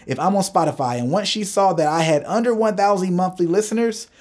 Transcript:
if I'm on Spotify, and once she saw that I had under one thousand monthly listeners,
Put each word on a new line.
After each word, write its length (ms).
if 120
I'm 160
on 80
Spotify, 540
and 140
once 160
she 160
saw 300
that 140
I 140
had 240
under 300
one 200
thousand 400
monthly 300
listeners, 600